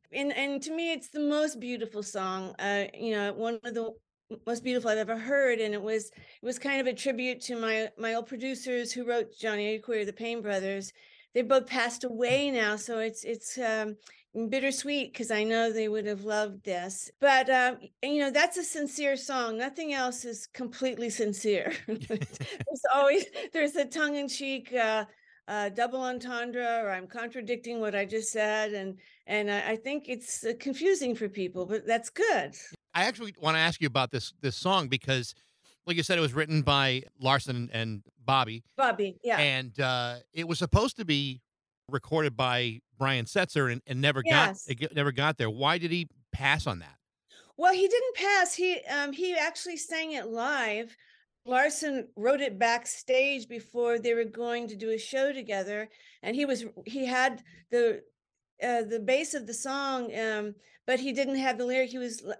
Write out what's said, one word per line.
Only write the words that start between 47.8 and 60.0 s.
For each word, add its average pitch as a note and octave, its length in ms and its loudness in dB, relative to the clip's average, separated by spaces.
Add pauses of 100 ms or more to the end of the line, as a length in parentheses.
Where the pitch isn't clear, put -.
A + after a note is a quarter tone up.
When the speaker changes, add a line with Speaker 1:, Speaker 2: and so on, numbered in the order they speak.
Speaker 1:
didn't A#4+ 300 2
pass. F#4+ 380 4
He, F4+ 300 0
um, C#4+ 280 -2
he F4+ 220 -2
actually E4 420 -2
sang D#4+ 360 -6
it A3+ 160 -6
live. A3+ 680 -2 (480)
Larson C#4 720 2
wrote B3+ 240 4
it G#3+ 180 -2
backstage B3 920 2
before A#3 500 0
they A#3 160 2
were A#3 100 2
going A#3 440 -4
to G#3 80 -12
do A3 140 -6
a A3 80 0
show C4+ 320 0
together, G#3 600 -4 (320)
and G#3+ 120 -4
he C#4+ 120 0
was, B3 180 0 (220)
he C4 180 -4
had B3+ 380 2 (280)
the, A#3 300 4 (600)
uh, A#3+ 200 2
the A3 220 -4
bass D4 300 2
of B3 120 -6
the A3+ 60 -8
song, C4 680 -2